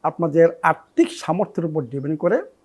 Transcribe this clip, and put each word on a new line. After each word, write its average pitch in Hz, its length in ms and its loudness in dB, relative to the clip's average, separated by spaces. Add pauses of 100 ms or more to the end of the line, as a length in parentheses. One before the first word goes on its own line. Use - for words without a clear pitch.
আপনাদের 165 460 2 (140)
আর্থিক 233 460 0 (140)
সামর্থ্যের 175 420 -2
উপর 156 180 -4
ডিপেন্ড 139 360 -6
করে 190 240 0 (220)